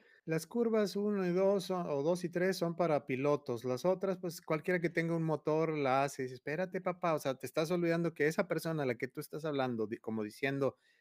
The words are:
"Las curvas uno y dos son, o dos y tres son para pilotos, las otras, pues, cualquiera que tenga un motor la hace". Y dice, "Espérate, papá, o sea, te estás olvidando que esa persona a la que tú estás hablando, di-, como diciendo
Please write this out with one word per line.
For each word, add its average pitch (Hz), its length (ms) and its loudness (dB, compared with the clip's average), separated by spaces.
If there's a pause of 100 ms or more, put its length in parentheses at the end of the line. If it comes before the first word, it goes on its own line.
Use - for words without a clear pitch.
(240)
"Las 160 220 -2
curvas 220 500 0
uno 202 300 0
y 175 60 2
dos 190 320 4
son, 180 240 -2
o 143 140 0
dos 180 220 0
y 165 60 -2
tres 185 260 0
son 170 200 -2
para 156 300 2
pilotos, 131 580 0
las 127 200 -2
otras, 185 340 0
pues, 175 220 -8
cualquiera 165 400 -2
que 165 100 0
tenga 165 260 0
un 165 60 0
motor 156 540 0
la 139 280 4
hace". 139 180 -4
Y - 20 -4
dice, 127 120 -8
"Espérate, 180 440 -4
papá, 175 340 0
o 147 40 2
sea, 135 180 -2
te - 100 -8
estás 156 240 0
olvidando 170 440 2
que 147 120 2
esa 175 220 2
persona 160 340 -2
a 135 40 0
la 120 100 0
que 127 120 -4
tú - 120 -10
estás 151 240 -8
hablando, 127 420 0
di-, 110 120 -6
como 110 260 -4
diciendo 135 520 -2 (240)